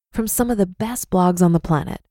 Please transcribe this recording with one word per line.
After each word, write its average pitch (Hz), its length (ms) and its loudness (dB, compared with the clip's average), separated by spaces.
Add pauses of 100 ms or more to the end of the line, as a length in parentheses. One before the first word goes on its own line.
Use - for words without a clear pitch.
(140)
from 220 120 -2
some 240 240 -2
of 240 80 0
the 196 80 2
best 220 440 -8
blogs 180 320 2
on 175 100 6
the 170 80 4
planet, - 400 -2 (120)